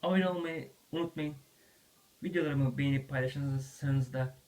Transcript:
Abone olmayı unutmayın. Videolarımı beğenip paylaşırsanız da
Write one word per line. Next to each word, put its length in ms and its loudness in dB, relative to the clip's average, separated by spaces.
Abone 260 4
olmayı 440 -4
unutmayın. 440 -4
Videolarımı 540 2
beğenip 320 2
paylaşırsanız 1040 0
da 240 -2